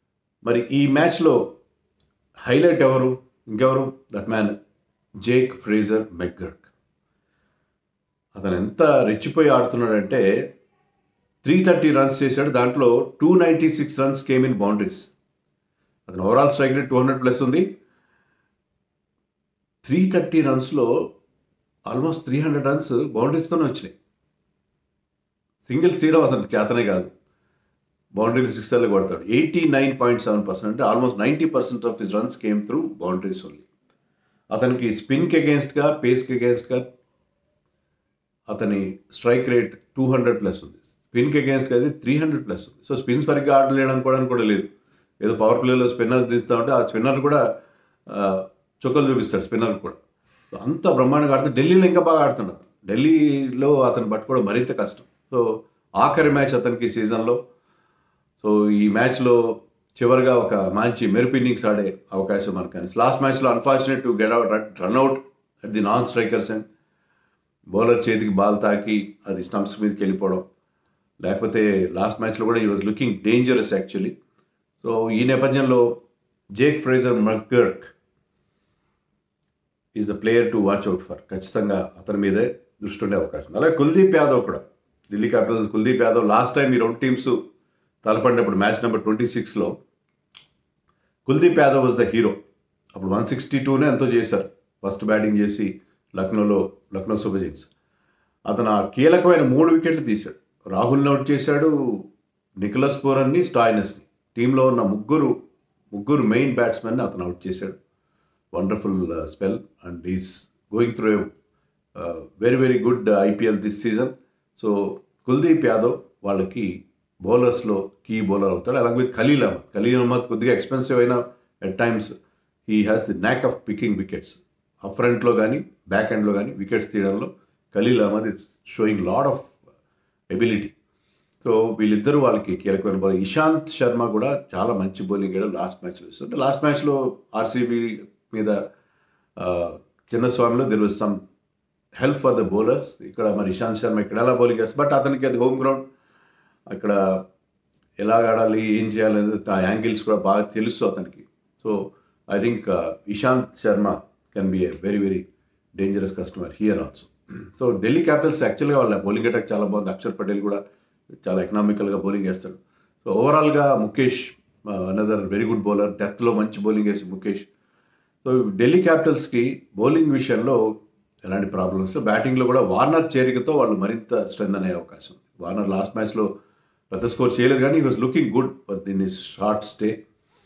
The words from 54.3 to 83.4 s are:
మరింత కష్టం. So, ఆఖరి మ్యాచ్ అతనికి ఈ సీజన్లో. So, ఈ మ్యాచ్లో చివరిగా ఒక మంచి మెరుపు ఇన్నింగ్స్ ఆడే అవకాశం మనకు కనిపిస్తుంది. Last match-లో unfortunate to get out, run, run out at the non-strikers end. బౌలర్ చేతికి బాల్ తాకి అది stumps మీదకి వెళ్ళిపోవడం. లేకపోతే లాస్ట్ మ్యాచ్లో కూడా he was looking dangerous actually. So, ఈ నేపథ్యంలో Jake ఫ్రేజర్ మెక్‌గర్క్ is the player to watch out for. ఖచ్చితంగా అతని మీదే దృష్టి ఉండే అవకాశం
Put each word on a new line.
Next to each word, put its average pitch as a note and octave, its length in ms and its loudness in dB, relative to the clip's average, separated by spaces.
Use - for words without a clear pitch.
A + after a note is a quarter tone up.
మరింత B2 300 0
కష్టం. - 260 -8
So, B2+ 60 0
ఆఖరి D3 420 4
మ్యాచ్ C3+ 240 2
అతనికి A#2 260 -2
ఈ G#2+ 100 -4
సీజన్లో. A2+ 400 0
So, G#2+ 40 0
ఈ - 20 4
మ్యాచ్లో B2 380 2
చివరిగా B2+ 360 4
ఒక F#2+ 100 -2
మంచి A#2 260 0
మెరుపు B2 220 2
ఇన్నింగ్స్ B2 340 0
ఆడే G#2 160 0
అవకాశం G2 460 -2
మనకు F2+ 160 -8
కనిపిస్తుంది. F#2 300 -4
Last C3 200 2
match-లో C3 300 0
unfortunate C3 520 0
to A#2 140 2
get A2 160 2
out, A#2 160 2
run, G#2+ 120 0
run G2 200 0
out C3+ 120 2
at G#2 120 -12
the G#2+ 120 0
non-strikers A2+ 640 0
end. A2 100 -8
బౌలర్ A2+ 380 2
చేతికి G#2+ 340 0
బాల్ G#2 240 2
తాకి G#2 320 0
అది F#2 220 -6
stumps G2 320 -6
మీదకి G2+ 220 -2
వెళ్ళిపోవడం. F#2+ 360 -2
లేకపోతే G#2+ 420 -2
లాస్ట్ G2+ 260 -4
మ్యాచ్లో A2 280 -4
కూడా A#2 140 0
he G#2+ 60 2
was G2 180 -2
looking A#2 220 -2
dangerous B2 520 2
actually. F#3+ 340 -4
So, A2+ 60 -4
ఈ - 20 2
నేపథ్యంలో C3 480 2
Jake C#3 340 2
ఫ్రేజర్ B2+ 340 2
మెక్‌గర్క్ A2 560 0
is G#2+ 140 -4
the G2 120 -6
player A2+ 300 2
to A#2 60 0
watch G2+ 220 -2
out F2+ 160 -4
for. - 120 -12
ఖచ్చితంగా G2 480 -4
అతని G2+ 200 -6
మీదే G2+ 280 2
దృష్టి G#2 200 -8
ఉండే G2 180 -2
అవకాశం - 260 -8